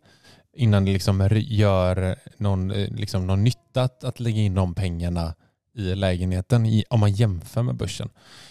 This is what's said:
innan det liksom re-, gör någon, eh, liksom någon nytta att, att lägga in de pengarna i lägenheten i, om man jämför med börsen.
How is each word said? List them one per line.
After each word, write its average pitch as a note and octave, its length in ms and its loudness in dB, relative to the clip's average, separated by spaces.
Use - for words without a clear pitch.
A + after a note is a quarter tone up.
innan G#2 320 4
det G2 80 2
liksom F#2+ 280 0
re-, G#2 260 2
gör F#2+ 680 2
någon, F#2+ 340 -2
eh, G2+ 200 -4
liksom G2+ 360 -4
någon F#2+ 160 2
nytta B2+ 400 0
att, - 200 -6
att C3 160 -8
lägga A2+ 220 -2
in F#2+ 140 0
de F2+ 200 0
pengarna E2+ 580 -4
i F#2 200 -4
lägenheten F#2 680 0
i, A2 240 2
om A#2 100 2
man G#2 120 4
jämför G2+ 520 -2
med B2 120 -4
börsen. A2+ 340 -8